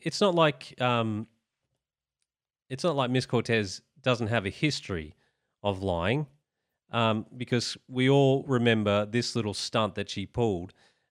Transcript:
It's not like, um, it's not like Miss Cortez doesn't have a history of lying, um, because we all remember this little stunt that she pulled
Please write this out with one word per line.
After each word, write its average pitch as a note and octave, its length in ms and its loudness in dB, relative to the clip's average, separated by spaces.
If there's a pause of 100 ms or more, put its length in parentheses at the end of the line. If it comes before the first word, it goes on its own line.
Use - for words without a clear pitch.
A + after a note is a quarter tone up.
It's - 180 -6
not G3 140 4
like, D#3 460 0
um, A2+ 460 0 (1400)
it's B2+ 160 -8
not C#3+ 120 2
like B2 140 0
Miss B2+ 160 2
Cortez A2 540 0 (220)
doesn't A#2+ 240 0
have G#2+ 200 0
a F#2+ 40 -2
history F#2 640 -4 (480)
of G2 200 -2
lying, G2 440 0 (640)
um, A2+ 340 0 (120)
because A#2+ 400 -2 (120)
we B2+ 220 0
all C#3 360 4
remember A2 600 4
this A2+ 300 -2
little G#2 180 -2
stunt G#2+ 400 -2
that G2+ 160 -8
she G2 160 -6
pulled F#2+ 460 -2 (380)